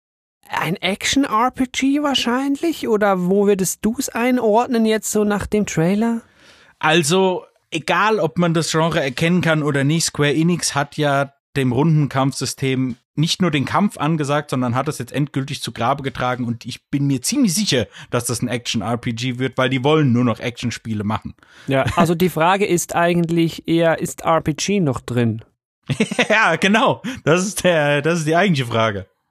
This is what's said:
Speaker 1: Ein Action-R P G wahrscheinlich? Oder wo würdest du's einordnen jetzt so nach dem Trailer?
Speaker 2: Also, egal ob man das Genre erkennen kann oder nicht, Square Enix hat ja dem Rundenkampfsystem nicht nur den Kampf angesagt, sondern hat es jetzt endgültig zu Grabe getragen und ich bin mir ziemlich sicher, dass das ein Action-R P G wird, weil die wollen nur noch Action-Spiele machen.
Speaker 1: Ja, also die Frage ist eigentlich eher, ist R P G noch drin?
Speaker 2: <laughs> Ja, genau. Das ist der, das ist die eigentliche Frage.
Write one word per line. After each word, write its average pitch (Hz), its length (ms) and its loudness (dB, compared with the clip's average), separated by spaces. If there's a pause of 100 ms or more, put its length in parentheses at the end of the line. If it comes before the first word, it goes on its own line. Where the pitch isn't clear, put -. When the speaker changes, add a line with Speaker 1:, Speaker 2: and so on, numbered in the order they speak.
(500)
Speaker 1:
Ein - 260 -4
Action-R 226 760 0
P 262 200 -2
G 277 320 0
wahrscheinlich? 277 840 -2
Oder 196 400 2
wo 196 180 4
würdest 190 380 0
du's 226 240 -2
einordnen 233 760 2
jetzt 220 240 0
so 214 140 2
nach 208 240 0
dem 208 180 0
Trailer? 208 560 0 (580)
Speaker 2:
Also, 170 680 2 (260)
egal 185 480 0
ob 156 180 -2
man 170 160 2
das 160 160 0
Genre 160 320 0
erkennen 165 380 0
kann 160 240 2
oder 143 220 0
nicht, 160 180 2
Square 143 300 0
Enix 160 420 0
hat 143 220 -4
ja 143 360 0 (220)
dem 131 160 2
Rundenkampfsystem 135 1300 0 (180)
nicht 165 280 0
nur 170 80 2
den 139 140 0
Kampf 185 320 0
angesagt, 147 520 -2
sondern 127 240 -2
hat 131 140 -2
es 147 100 -4
jetzt 120 140 -10
endgültig 139 500 -4
zu - 100 -8
Grabe 127 300 -2
getragen 127 440 -4
und 117 200 -6
ich - 240 -14
bin 143 160 0
mir 139 160 0
ziemlich 233 320 0
sicher, 147 320 0 (240)
dass 123 160 -2
das 117 160 -4
ein 127 60 -2
Action-R 117 500 -4
P 120 160 -6
G 123 240 -6
wird, 131 200 -4
weil 131 120 2
die 131 140 -2
wollen 147 280 4
nur 120 120 4
noch 113 160 0
Action-Spiele 113 640 -6
machen. 107 320 -6 (320)
Speaker 1:
Ja, 135 180 2 (100)
also 170 200 4
die 175 140 2
Frage 180 360 2
ist - 300 -2
eigentlich 170 720 0
eher, 165 320 2
ist - 220 -8
R 165 200 2
P 156 120 -2
G 196 260 -2
noch 139 200 0
drin? 117 440 -2 (440)
Speaker 2:
<laughs> 220 400 -2
Ja, 208 280 4
genau. 202 480 2 (200)
Das 175 220 2
ist - 180 -8
der, 147 380 2
das 165 180 0
ist 151 80 -4
die 156 80 2
eigentliche 170 300 2
Frage. 110 400 0 (260)